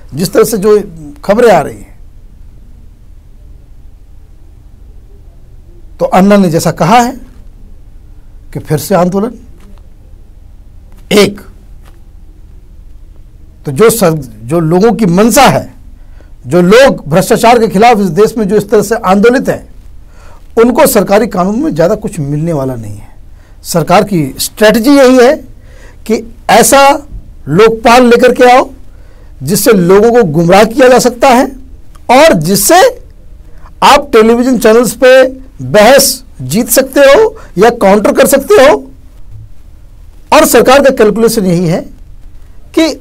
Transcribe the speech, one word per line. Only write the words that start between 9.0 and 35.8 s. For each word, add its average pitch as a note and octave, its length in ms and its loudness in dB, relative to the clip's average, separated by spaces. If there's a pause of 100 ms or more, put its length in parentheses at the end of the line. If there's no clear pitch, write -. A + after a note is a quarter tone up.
एक G3+ 240 0 (2250)
तो D3 60 -8
जो G#3 180 2
सर, G3+ 220 -2 (300)
जो D3 180 -4
लोगों F3+ 320 0
की G#3 140 -2
मंशा G#3+ 360 2
है, F#3 320 -2 (720)
जो E3 160 0
लोग G#3+ 460 2
भ्रष्टाचार A3 500 0
के A3 100 -2
खिलाफ G#3+ 300 2
इस G3+ 80 -2
देश G3 320 0
में G#3 100 -4
जो G#3+ 80 -2
इस G#3 140 -4
तरह G#3 120 2
से G#3+ 120 -6
आंदोलित A3 540 0
हैं, B2+ 200 -8 (880)
उनको A#3+ 280 2
सरकारी G#3 400 0
कानून G3 320 -4
में D4+ 160 -4
ज़्यादा E3+ 200 -2
कुछ G#3 260 -10
मिलने D3 320 -6
वाला C3 220 -6
नहीं G#2+ 220 -14
है। - 120 -20 (540)
सरकार F3+ 420 -2
की D#3 340 -4
स्ट्रेटजी A3 520 0
यही C4 260 4
है B3+ 200 2 (680)
कि A#3 300 -6 (140)
ऐसा C#4 560 2 (420)
लोकपाल A3+ 580 2
लेकर A#3+ 280 2
के B3+ 100 2
आओ B3+ 260 2 (720)
जिससे F#3 300 0
लोगों G3+ 400 2
को A#3 120 2
गुमराह E3+ 400 2
किया B3 240 2
जा B3+ 100 4
सकता B3+ 300 0
है B3+ 180 2 (640)
और D4 220 4
जिससे G3+ 560 0 (920)
आप C#4 300 2
टेलीविजन A#3 460 2
चैनल्स A3+ 340 2
पे C4 320 4 (380)
बहस G#3+ 640 2 (180)